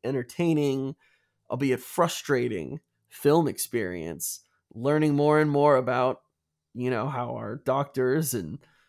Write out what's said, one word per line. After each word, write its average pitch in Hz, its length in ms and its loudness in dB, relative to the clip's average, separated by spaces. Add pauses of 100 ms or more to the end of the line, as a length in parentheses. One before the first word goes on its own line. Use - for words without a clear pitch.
entertaining, 135 920 -2 (520)
albeit 127 300 0
frustrating, 123 1040 -2 (260)
film 151 400 4
experience, 90 920 -6 (320)
learning 147 420 2
more 151 240 4
and 151 100 4
more 143 280 4
about, 127 460 0 (500)
you 123 160 -4
know, 120 180 -2
how 120 300 -6
our 110 180 -8
doctors 135 800 0
and 92 260 -6 (300)